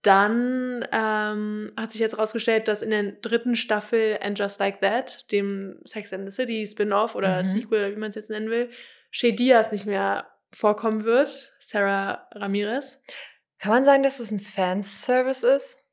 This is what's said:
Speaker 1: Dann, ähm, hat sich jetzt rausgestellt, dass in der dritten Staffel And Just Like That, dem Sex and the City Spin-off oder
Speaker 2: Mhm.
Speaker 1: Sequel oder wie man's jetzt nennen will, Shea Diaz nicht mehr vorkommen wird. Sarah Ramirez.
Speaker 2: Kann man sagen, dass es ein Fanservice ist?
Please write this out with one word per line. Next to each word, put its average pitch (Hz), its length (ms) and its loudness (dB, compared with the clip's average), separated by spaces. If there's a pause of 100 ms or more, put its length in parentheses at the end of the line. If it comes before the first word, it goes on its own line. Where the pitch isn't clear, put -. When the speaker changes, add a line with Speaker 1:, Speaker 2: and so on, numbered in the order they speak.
Speaker 1:
Dann, 240 880 2
ähm, 214 840 -2
hat 220 140 -8
sich 220 100 -4
jetzt 220 160 -2
rausgestellt, 220 500 0
dass 208 140 0
in 220 80 -4
der 208 140 0 (180)
dritten 233 340 0
Staffel 214 640 0
And 202 160 -4
Just 196 220 -2
Like 196 220 0
That, 214 500 -2
dem 202 540 -2
Sex - 260 -10
and 190 180 -8
the 196 60 -12
City 226 320 -2
Spin-off 208 480 0
oder 190 220 2
Speaker 2:
Mhm. 185 80 0
Speaker 1:
Sequel 208 340 0
oder 202 120 -2
wie 208 80 -8
man's 214 160 -6
jetzt 214 160 -10
nennen 214 180 -4
will, 233 200 0 (420)
Shea 240 200 2
Diaz 226 400 6
nicht 196 140 -6
mehr 196 400 -2 (260)
vorkommen 214 540 0
wird. 262 540 0
Sarah 196 760 -2
Ramirez. 208 680 -4 (580)
Speaker 2:
Kann 208 120 -2
man 254 120 6
sagen, 277 200 8
dass 269 160 0
es 220 120 -4
ein 208 100 -2
Fanservice 220 1040 0
ist? - 460 0